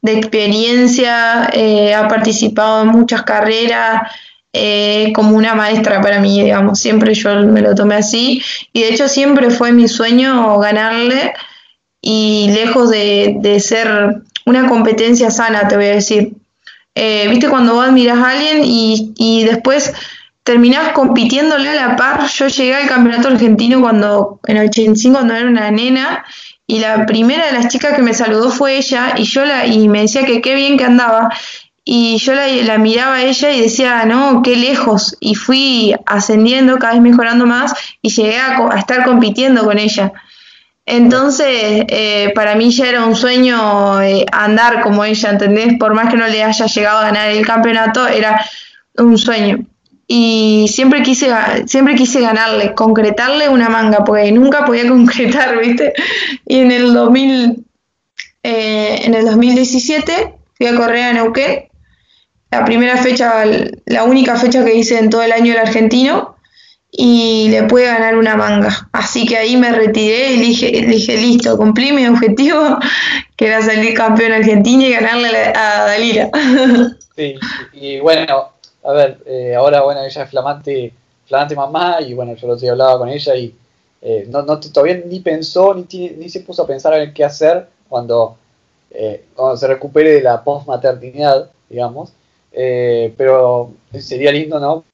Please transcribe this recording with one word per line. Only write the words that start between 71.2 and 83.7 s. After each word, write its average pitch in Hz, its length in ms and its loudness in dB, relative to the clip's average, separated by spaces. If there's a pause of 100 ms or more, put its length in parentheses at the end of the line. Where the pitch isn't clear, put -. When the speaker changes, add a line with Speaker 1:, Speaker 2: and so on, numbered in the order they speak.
Speaker 1:
cumplí 220 360 0
mi 269 160 0
objetivo", 269 720 2 (260)
<laughs> - 320 -8
que 220 80 0
era 220 160 0
salir 220 320 0
campeón 226 380 0
argentino 220 500 2
y 262 120 2
ganarle 233 340 -2
a 233 40 -2
la, 214 520 -2
a - 20 0
Dalila. 214 480 -2
<laughs> 254 640 2 (180)
Speaker 2:
Sí, 143 200 -8 (380)
y, 139 140 -16
y 139 120 -10
bueno, 147 500 0 (340)
a 143 80 -4
ver, 143 360 0
eh, 123 280 -6
ahora, 143 260 2
bueno, 139 200 -2
ella 135 220 -10
es 127 60 -14
flamante, 135 640 -6 (360)
flamante 147 280 -4
mamá, 165 460 -4
y 123 140 -12
bueno, 120 200 -10
yo 123 120 -14
el 120 60 -2
otro 120 80 -8
día 123 100 -4
hablaba 127 260 2
con 123 120 -6
ella 139 260 -4
y, 120 180 -10 (480)